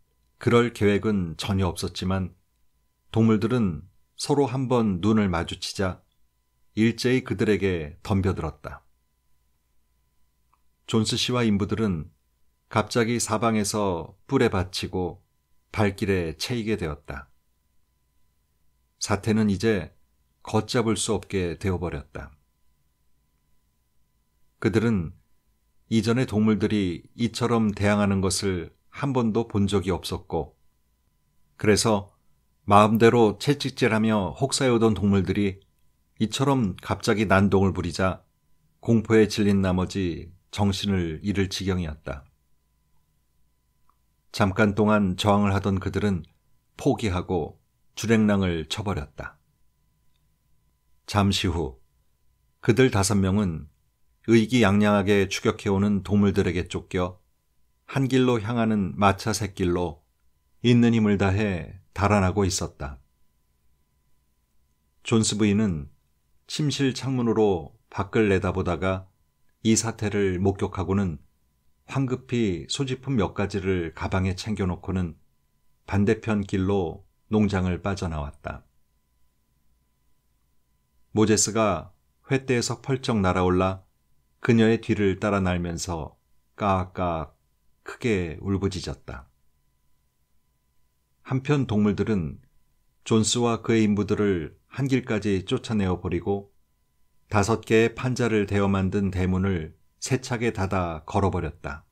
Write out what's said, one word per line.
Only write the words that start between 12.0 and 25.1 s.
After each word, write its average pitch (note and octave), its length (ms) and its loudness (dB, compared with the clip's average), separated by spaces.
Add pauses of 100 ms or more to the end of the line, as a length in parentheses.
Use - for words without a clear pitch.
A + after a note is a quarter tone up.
갑자기 A2+ 500 0
사방에서 G#2 960 -2 (100)
뿔에 C3 220 2
받치고 F#2 760 -4 (480)
발길에 F#2+ 640 -2
채이게 A2 400 -4
되었다. - 540 -10 (1700)
사태는 G#2+ 520 0
이제 G2 460 -2 (460)
걷잡을 A2 540 0
수 G#2+ 180 -2
없게 F2+ 440 -4
되어버렸다. D#2+ 800 -6 (2250)
그들은 G#2+ 560 -2 (760)